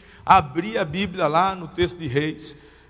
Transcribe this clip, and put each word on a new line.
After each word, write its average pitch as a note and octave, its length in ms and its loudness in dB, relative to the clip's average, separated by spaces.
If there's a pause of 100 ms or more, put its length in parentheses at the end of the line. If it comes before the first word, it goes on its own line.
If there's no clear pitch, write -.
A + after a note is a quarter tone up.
(260)
abri F3+ 540 4
a G3+ 40 0
Bíblia F3+ 440 -2
lá F3 260 2
no F3+ 140 -10
texto F3 320 -2
de D#3+ 80 -6
Reis, D3+ 500 -4 (320)